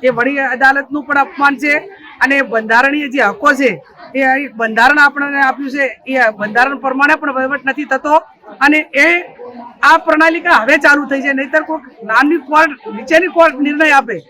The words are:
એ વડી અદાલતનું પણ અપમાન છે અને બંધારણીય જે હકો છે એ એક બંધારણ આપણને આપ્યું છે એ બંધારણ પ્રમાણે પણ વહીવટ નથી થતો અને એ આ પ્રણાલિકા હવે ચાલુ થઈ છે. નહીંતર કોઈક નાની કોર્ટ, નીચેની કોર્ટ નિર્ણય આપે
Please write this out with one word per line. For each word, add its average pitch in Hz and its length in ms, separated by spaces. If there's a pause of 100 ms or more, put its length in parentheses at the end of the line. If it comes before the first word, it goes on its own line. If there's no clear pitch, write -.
એ 254 60
વડી 247 280
અદાલતનું 269 680
પણ 294 100
અપમાન 277 420
છે 294 220 (420)
અને 269 220
બંધારણીય 240 680
જે 254 140
હકો 208 300
છે 262 300 (320)
એ 262 40
એક 269 360
બંધારણ 226 440
આપણને 285 420
આપ્યું 262 300
છે 262 360
એ 254 300
બંધારણ 233 400
પ્રમાણે 269 380
પણ 302 180
વહીવટ 262 340
નથી 277 180
થતો 294 320 (440)
અને 294 180
એ 320 440 (600)
આ 302 140
પ્રણાલિકા 320 540
હવે 269 260
ચાલુ 294 300
થઈ 269 140
છે. 277 120
નહીંતર 277 300
કોઈક 311 420
નાની 262 320
કોર્ટ, 302 580
નીચેની 320 320
કોર્ટ 320 280
નિર્ણય 294 360
આપે 240 280 (120)